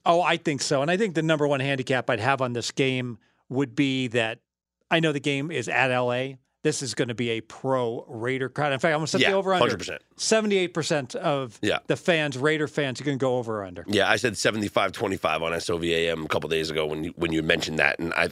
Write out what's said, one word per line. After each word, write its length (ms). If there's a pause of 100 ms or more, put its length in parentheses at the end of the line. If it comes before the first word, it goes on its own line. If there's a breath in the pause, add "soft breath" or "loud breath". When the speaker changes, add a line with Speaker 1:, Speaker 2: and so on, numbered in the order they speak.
Speaker 1:
Oh, 160
I 160
think 240
so. 220
And 80
I 80
think 160
the 80
number 260
one 120
handicap 500
I'd 100
have 220
on 100
this 180
game 460 (320)
would 260
be 340
that 320 (500)
I 100
know 120
the 80
game 300
is 180
at 240
L 200
A. 240 (260)
This 200
is 120
gonna 200
be 160
a 120
pro 640
Raider 400
crowd. 240
In 60
fact, 140
I'm 80
gonna 60
set 140
Speaker 2:
Yeah, 120
Speaker 1:
the 40
over-under. 280
Speaker 2:
hundred 140
percent. 240 (140)
Speaker 1:
Seventy-eight 580
percent 400
of 480
Speaker 2:
Yeah. 240
Speaker 1:
the 100
fans, 420
Raider 300
fans, 320
are 40
gonna 140
go 200
over 220
or 40
under. 220
Speaker 2:
Yeah, 240
I 60
said 200
seventy-five 560
twenty-five 500
on 120
S 160
O 80
V 160
A 180
M 120
a 40
couple 220
days 200
ago 160
when 180
you, 120
when 160
you 100
mentioned 360
that, 200
and 160
I, 180